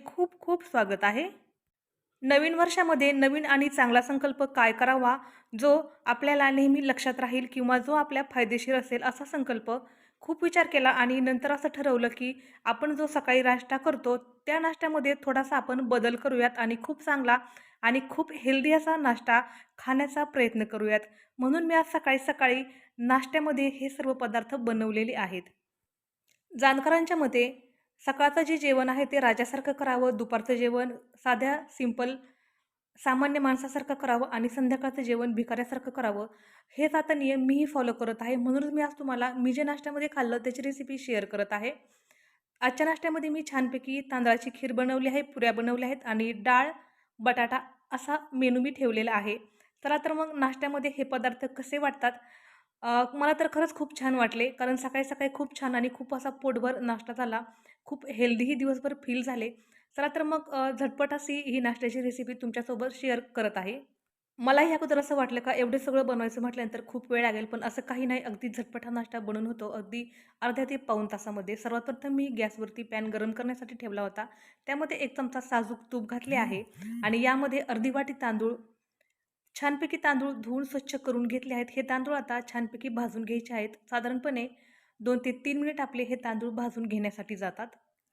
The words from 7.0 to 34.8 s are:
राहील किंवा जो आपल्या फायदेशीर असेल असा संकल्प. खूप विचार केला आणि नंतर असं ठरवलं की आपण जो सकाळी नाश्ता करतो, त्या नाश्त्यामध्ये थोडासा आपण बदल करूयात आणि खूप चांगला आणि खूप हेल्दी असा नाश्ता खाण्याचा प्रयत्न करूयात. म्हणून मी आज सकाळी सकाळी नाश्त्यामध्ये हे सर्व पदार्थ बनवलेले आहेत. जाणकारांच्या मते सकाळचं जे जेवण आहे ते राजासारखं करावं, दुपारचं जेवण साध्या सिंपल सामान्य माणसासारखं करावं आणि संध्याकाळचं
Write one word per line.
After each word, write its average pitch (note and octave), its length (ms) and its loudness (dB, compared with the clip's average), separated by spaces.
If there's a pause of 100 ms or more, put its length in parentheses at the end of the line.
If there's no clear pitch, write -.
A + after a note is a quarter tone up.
राहील B3+ 320 -2
किंवा B3+ 260 2
जो B3 140 -2
आपल्या D4 380 2
फायदेशीर A#3+ 440 0
असेल B3+ 280 -2
असा C4 220 -2
संकल्प. B3 480 -4 (480)
खूप D#4+ 240 -4
विचार E4+ 220 4
केला C4+ 240 6
आणि B3+ 300 2
नंतर C4 320 2
असं C#4+ 160 -2
ठरवलं B3+ 400 2
की B3+ 240 -6 (320)
आपण D4 300 0
जो D4 120 0
सकाळी C#4 360 4
नाश्ता B3 340 2
करतो, C4+ 400 0
त्या - 420 -4
नाश्त्यामध्ये D#4 640 0
थोडासा C4+ 340 0
आपण C4 240 0
बदल A#3+ 360 2
करूयात A#3+ 420 2
आणि A#3 240 0
खूप D4 200 -8
चांगला B3+ 360 4 (440)
आणि A#3+ 180 4 (100)
खूप D#4 220 -2
हेल्दी C4+ 400 2
असा D#4 240 4
नाश्ता A#3+ 440 4 (380)
खाण्याचा C#4+ 460 0
प्रयत्न A#3 400 2
करूयात. G#3+ 360 0 (380)
म्हणून C4+ 260 2
मी E4 100 2
आज D#4+ 180 4
सकाळी C#4+ 260 2
सकाळी C4+ 440 2 (360)
नाश्त्यामध्ये C4 680 2
हे C4+ 200 -4
सर्व C4+ 240 -4
पदार्थ A#3 420 -2
बनवलेले A3 600 0
आहेत. F3+ 280 -4 (1160)
जाणकारांच्या D#4 560 4
मते B3+ 480 0 (420)
सकाळचं C#4+ 360 4
जे D#4+ 140 2
जेवण C4+ 320 4
आहे C4 160 2
ते C#4 160 2
राजासारखं B3+ 520 2
करावं, B3+ 440 2
दुपारचं A#3 380 -2
जेवण B3 380 0 (320)
साध्या C4 460 2
सिंपल B3 460 -2 (880)
सामान्य C#4 360 2
माणसासारखं C4+ 540 -2
करावं C4 340 0
आणि A#3 200 -2
संध्याकाळचं C4 540 -2